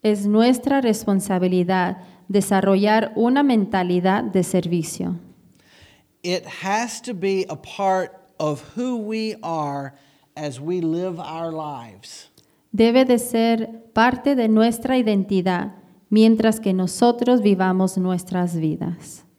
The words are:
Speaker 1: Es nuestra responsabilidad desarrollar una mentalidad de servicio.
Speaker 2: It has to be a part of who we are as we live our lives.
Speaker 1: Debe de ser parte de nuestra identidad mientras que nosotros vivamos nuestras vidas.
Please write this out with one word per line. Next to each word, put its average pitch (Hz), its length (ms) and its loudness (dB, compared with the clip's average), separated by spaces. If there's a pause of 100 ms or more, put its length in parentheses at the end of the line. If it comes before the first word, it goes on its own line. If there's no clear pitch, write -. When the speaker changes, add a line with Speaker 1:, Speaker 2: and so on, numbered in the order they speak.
Speaker 1:
Es 208 240 0
nuestra 247 540 2
responsabilidad 185 1160 0 (300)
desarrollar 202 880 2
una 254 300 2
mentalidad 190 800 0
de 190 180 0
servicio. 175 760 -4 (1040)
Speaker 2:
It 180 220 -4
has 220 560 -6
to 247 120 -10
be 190 340 -2
a 156 80 -8
part 190 560 -2 (260)
of 151 240 -4 (140)
who 247 200 -4
we 220 460 -6
are 143 520 -6 (420)
as 143 220 -8
we 175 220 -4
live 170 400 -4
our 165 320 -8
lives. 127 800 -14 (420)
Speaker 1:
Debe 233 320 4
de 247 140 4
ser 226 760 -2
parte 247 420 2
de 233 140 2
nuestra 226 480 2
identidad 196 760 0 (360)
mientras 220 500 4
que 196 120 0
nosotros 240 680 2
vivamos 185 540 2
nuestras 180 600 -2
vidas. 165 680 -6 (140)